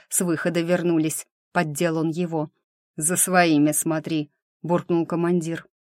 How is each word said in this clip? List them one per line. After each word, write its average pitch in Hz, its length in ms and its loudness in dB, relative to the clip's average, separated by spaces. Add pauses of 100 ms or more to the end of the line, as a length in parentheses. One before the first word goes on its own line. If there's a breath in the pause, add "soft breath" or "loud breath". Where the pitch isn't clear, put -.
с - 140 -2
выхода 170 400 0
вернулись», 165 640 0 (260)
поддел 160 460 0
он 160 100 0
его. 160 420 -4 (460)
«За 170 200 -2
своими 165 560 4
смотри», 156 580 -4 (320)
буркнул 170 440 0
командир. 170 600 -2 (180)